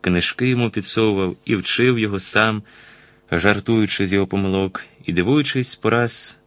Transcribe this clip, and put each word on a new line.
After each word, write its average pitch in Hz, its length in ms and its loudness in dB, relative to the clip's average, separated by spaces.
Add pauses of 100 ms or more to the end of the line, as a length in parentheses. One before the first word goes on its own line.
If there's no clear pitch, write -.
книжки 90 480 0
йому 123 200 0
підсовував, 101 680 0 (100)
і 120 100 0
вчив 120 440 0
його 101 200 -2
сам, 107 440 0 (680)
жартуючи 101 760 2
з 92 60 0
його 98 140 2
помилок 95 580 -2 (200)
і - 80 -4
дивуючись 131 640 0
пораз 117 720 -2